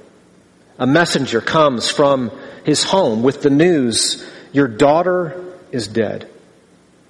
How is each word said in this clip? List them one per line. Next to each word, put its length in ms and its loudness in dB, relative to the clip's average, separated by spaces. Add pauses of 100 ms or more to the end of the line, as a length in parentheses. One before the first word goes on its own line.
(800)
A 80 -2
messenger 520 0
comes 520 0
from 400 0 (320)
his 200 0
home 380 0
with 220 0
the 80 4
news, 760 0 (260)
"Your 140 2
daughter 840 0 (180)
is 160 -6
dead." 400 -4 (840)